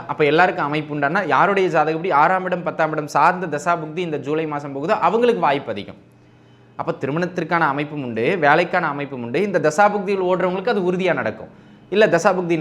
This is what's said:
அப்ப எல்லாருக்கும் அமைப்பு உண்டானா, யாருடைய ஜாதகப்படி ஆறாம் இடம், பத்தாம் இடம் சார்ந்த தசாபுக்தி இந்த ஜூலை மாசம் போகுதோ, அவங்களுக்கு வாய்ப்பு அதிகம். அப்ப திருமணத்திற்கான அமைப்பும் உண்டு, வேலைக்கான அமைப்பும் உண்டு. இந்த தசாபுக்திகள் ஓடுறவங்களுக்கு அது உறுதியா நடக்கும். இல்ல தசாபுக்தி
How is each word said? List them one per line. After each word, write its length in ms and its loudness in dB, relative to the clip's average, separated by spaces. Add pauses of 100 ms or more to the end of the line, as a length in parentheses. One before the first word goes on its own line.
அப்ப 180 -2
எல்லாருக்கும் 400 4
அமைப்பு 320 -4
உண்டானா, 300 0
யாருடைய 420 2
ஜாதகப்படி 440 0
ஆறாம் 320 4
இடம், 180 -4
பத்தாம் 300 -2
இடம் 140 -4
சார்ந்த 500 2
தசாபுக்தி 420 -4 (100)
இந்த 100 -4
ஜூலை 280 -4
மாசம் 260 -8
போகுதோ, 220 -2
அவங்களுக்கு 460 2
வாய்ப்பு 300 0
அதிகம். 300 -10 (760)
அப்ப 240 -4
திருமணத்திற்கான 720 -2
அமைப்பும் 340 -6
உண்டு, 340 0
வேலைக்கான 460 4
அமைப்பும் 360 -6
உண்டு. 200 -2
இந்த 160 0
தசாபுக்திகள் 720 2
ஓடுறவங்களுக்கு 440 0
அது 180 0
உறுதியா 220 0
நடக்கும். 360 -6 (400)
இல்ல 160 4
தசாபுக்தி 540 2